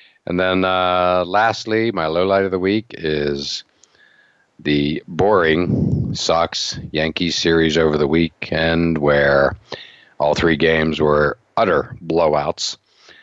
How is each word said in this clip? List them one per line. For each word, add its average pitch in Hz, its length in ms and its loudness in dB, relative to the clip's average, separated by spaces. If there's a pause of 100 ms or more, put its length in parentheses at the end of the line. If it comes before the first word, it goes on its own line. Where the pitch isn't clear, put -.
(260)
And 90 140 -2
then, 92 260 0
uh, 90 600 2
lastly, 110 640 0
my 85 160 -2
low 85 180 0
light 98 200 2
of 92 60 -2
the 95 60 -2
week 101 400 -2
is 73 680 -4 (920)
the 73 500 -2
boring 87 1080 0
Sox-Yankees 82 1200 -4
series 82 420 2
over 78 180 2
the 76 120 2
weekend, 82 880 0
where 71 580 2 (640)
all 76 140 0
three 80 240 0
games 80 420 0
were 73 380 2 (200)
utter 92 460 0
blowouts. 82 720 0 (460)